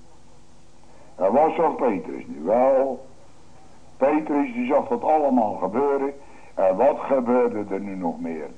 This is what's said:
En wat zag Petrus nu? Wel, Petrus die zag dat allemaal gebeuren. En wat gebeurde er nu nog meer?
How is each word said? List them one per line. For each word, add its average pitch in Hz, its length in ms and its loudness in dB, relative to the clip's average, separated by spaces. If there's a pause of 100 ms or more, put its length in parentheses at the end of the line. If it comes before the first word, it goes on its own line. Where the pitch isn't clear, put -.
(1160)
En 95 180 0
wat 156 240 4
zag 156 200 0
Petrus 90 500 -4
nu? 69 180 -14
Wel, 127 640 2 (880)
Petrus 143 560 0
die 123 140 -4
zag 135 220 2
dat 120 140 -2
allemaal 135 520 2
gebeuren. 135 600 -2 (400)
En 95 220 2
wat 131 220 4
gebeurde 120 760 0
er 95 60 -4
nu 98 160 -8
nog 82 240 -4
meer? 80 380 -8